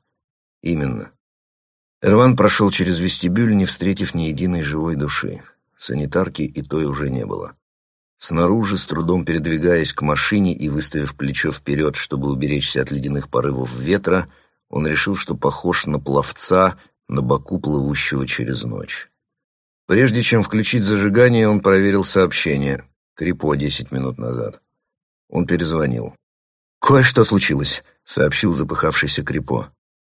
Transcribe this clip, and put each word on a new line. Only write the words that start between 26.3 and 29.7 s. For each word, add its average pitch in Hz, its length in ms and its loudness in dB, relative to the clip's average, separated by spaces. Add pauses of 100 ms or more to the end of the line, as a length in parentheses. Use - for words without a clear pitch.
"Кое-что 127 460 4
случилось", — 73 580 0 (220)
сообщил 76 480 0
запыхавшийся 73 680 -2
Крипо. 67 520 -6 (360)